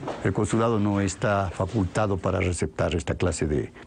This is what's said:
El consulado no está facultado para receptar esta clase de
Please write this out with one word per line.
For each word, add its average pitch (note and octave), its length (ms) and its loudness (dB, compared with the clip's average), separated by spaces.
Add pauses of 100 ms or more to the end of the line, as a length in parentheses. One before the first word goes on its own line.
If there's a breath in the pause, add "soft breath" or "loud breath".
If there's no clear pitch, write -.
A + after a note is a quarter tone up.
(240)
El G2 80 2
consulado A2+ 480 2
no G2+ 200 2
está G2 500 0
facultado G2 680 0
para F#2 240 0
receptar E2+ 540 -2
esta D2+ 220 -2
clase F2+ 300 0
de D2 260 -2 (140 loud breath)